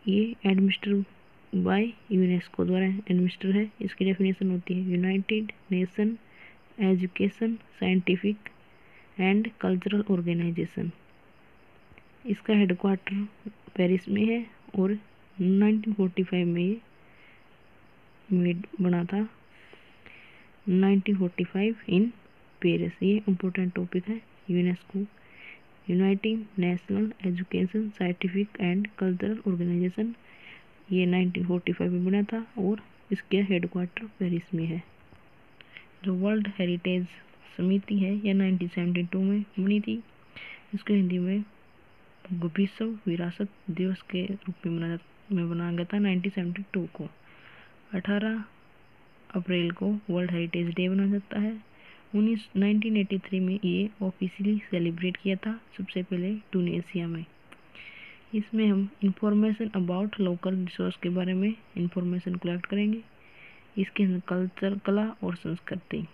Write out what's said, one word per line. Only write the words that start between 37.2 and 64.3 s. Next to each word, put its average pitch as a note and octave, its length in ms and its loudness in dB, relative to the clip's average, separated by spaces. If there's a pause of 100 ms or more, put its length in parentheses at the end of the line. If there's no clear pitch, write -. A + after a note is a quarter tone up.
Smithi G3 420 0
है, G3+ 280 0
यह G3 60 2
नाइनटीन F#3+ 340 2
सेवेंटी F3 360 0
टू F#3 180 -2
में G3+ 240 2 (140)
बनी G3+ 220 2
थी। A3 220 -6 (720)
इसको G#3 200 -2
हिंदी F#3 260 2
में F#3+ 240 0 (920)
विश्व G3 720 -2
विरासत F3 400 -2 (240)
दिवस F#3 300 -2
के F3+ 240 -6
रूप G3 300 -8 (100)
में E3+ 120 -2
मनाया, E3 200 -4 (340)
में E3+ 180 0
बनाया E3+ 220 -2
गया E3+ 140 -2
था G3+ 140 -2
नाइनटीन F#3+ 320 2
सेवेंटी F3 320 -4 (100)
टू E3+ 200 -2
को। D#3 160 -10 (840)
अठारह G#3 500 -2 (920)
अप्रैल F3 360 0
को G3+ 280 -2 (100)
World F3+ 220 0
Heritage E3+ 420 -2
Day F3+ 140 0
मनाया G3 220 2
जाता G3+ 300 -2
है। G#3+ 240 -4 (520)
उन्नीस, G#3+ 400 2
नाइनटीन G#3 420 2
एटी G3 220 0
थ्री F#3+ 200 -4
में F#3 260 0
ये F#3 240 0 (120)
officially G3 580 -2
celebrate F3 580 -2
किया F#3+ 180 -2
था, G#3+ 240 -6 (180)
सबसे F#3+ 260 -6
पहले F#3 320 -2
tunisia F3 720 -2
में। E3 180 -6 (1120)
इसमें G#3+ 320 2
हम G3 220 2 (140)
information G#3+ 680 2
about F#3 380 -2
local F#3 440 -2
resource F3+ 480 -4
के F3 80 -2
बारे F3+ 240 0
में G3 200 0 (240)
information F3+ 580 -2
collect F3 300 -4
करेंगे। G#3 360 -2 (760)
इसके G3+ 260 0
अंदर F#3 240 2
culture, F#3 500 -2